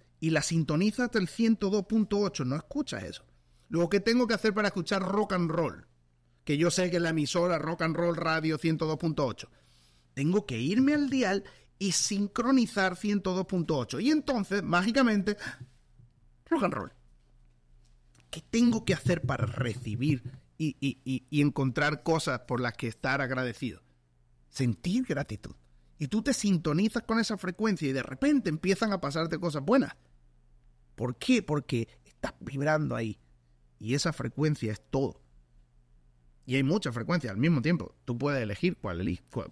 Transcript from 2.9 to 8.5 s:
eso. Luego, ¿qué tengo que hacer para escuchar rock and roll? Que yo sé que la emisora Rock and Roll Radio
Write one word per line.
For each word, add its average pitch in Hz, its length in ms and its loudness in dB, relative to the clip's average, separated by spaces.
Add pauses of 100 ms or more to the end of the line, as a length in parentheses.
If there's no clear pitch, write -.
eso. - 220 -12 (420)
Luego, 165 220 0
¿qué 196 100 2
tengo 233 280 4
que 220 80 2
hacer 214 180 2
para 202 160 0
escuchar 190 320 -2
rock 202 320 0
and 170 180 2
roll? 156 360 -2 (560)
Que 147 140 0
yo 170 120 4
sé 180 220 0
que 175 80 2
la 170 100 2
emisora 165 480 2
Rock 160 240 -4
and 160 140 0
Roll 170 200 2
Radio 160 440 0